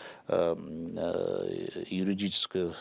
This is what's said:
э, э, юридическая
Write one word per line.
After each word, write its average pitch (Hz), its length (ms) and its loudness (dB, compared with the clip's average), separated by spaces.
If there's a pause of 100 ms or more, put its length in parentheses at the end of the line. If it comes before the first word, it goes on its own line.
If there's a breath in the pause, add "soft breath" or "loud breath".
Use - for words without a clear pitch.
(280 loud breath)
э, 85 280 4 (400)
э, 87 920 0
юридическая 95 800 2 (120)